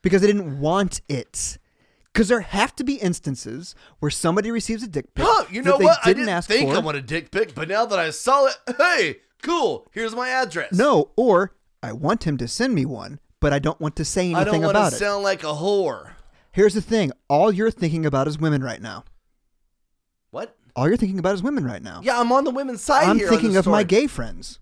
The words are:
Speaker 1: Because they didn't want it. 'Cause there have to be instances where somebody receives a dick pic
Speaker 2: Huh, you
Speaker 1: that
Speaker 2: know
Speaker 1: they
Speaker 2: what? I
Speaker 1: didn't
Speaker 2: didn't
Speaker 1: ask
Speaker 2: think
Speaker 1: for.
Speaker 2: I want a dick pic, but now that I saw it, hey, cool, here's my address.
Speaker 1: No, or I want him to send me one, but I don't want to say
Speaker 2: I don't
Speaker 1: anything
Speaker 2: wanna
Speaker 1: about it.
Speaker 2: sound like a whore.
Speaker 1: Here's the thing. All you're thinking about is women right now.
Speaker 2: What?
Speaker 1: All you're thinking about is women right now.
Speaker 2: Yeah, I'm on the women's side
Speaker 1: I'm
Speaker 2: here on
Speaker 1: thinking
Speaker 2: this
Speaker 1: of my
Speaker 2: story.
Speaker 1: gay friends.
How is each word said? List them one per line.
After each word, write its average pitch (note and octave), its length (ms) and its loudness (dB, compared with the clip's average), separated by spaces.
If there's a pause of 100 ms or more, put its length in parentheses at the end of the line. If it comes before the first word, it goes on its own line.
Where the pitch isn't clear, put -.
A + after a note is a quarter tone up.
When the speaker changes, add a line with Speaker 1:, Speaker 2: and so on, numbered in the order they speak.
Speaker 1:
Because F#3 180 4
they G#3 60 6
didn't F3 320 0
want F3+ 500 0
it. - 480 -8 (560)
'Cause G#3+ 140 2
there A3+ 140 0
have G3+ 340 -2
to C#4 80 -8
be C#4 140 -2
instances D#3 760 -6 (240)
where D3 140 -2
somebody G3 400 0
receives A3+ 320 -4
a B3 40 -10
dick D3 280 -8
pic - 120 0
Speaker 2:
Huh, A4 220 4
you A#3 140 -8
Speaker 1:
that C4+ 80 4
Speaker 2:
know - 80 6
Speaker 1:
they - 60 6
Speaker 2:
what? E4 180 8
I - 60 6
Speaker 1:
didn't A#3 160 2
Speaker 2:
didn't G#3+ 100 -2
Speaker 1:
ask E3+ 120 -4
Speaker 2:
think G#3 220 2
Speaker 1:
for. C#3 80 0
Speaker 2:
I - 20 2
want D#3 160 -2
a C#3 60 -6
dick D#3 300 -8
pic, G#3+ 240 -2
but D#3 120 -6
now G#3 200 0
that G3+ 100 -2
I D#3+ 140 -2
saw C4+ 340 2
it, C4 100 0 (220)
hey, C#4+ 440 2 (200)
cool, C#4+ 500 -2
here's A3+ 240 -6
my B3 140 -6
address. F#3 440 -4
Speaker 1:
No, G#3 420 4
or G3+ 400 2 (260)
I A#2 120 -10
want D#3 340 -2
him D3 100 -2
to A#2+ 100 -6
send B3 280 -2
me C3 100 0
one, C#3+ 340 -12 (200)
but D3 120 2
I C#3+ 60 0
don't D3+ 240 -2
want D3+ 140 -4
to D#3 100 -4
say F3+ 260 -2
Speaker 2:
I F3 120 2
don't G#3 60 0
Speaker 1:
anything E3 120 2
Speaker 2:
wanna F3+ 160 2
Speaker 1:
about F3+ 160 2
it. - 40 -6
Speaker 2:
sound G3+ 260 -2
like F#3+ 200 0
a D#3 120 -6
whore. D#3+ 560 -2 (400)
Speaker 1:
Here's G3 240 4
the G#3+ 60 0
thing. G3 300 0 (200)
All F3+ 200 6
you're G#3+ 200 0
thinking D#3+ 340 -2
about C#3 220 0
is D3+ 100 -4
women D3 260 0
right A#2 180 -10
now. G#2+ 240 -14 (1200)
Speaker 2:
What? F#3 260 -14 (200)
Speaker 1:
All C3 120 0
you're A3 100 2
thinking F#3+ 200 -2
about F#3 160 0
is F#3 80 -4
women B3+ 240 -2
right G#2+ 160 -8
now. - 220 -14
Speaker 2:
Yeah, A#3+ 160 0
I'm A#3 120 2
on C4+ 120 4
the C4 80 -2
women's C4 320 -6
side C#4+ 260 4
Speaker 1:
I'm A3 80 4
Speaker 2:
here G3+ 100 0
on E3+ 60 2
Speaker 1:
thinking A3 200 2
Speaker 2:
this F#3+ 60 6
Speaker 1:
of E3 60 2
my G#3 160 4
Speaker 2:
story. G3 40 0
Speaker 1:
gay A3 220 2
friends. A#2 540 -10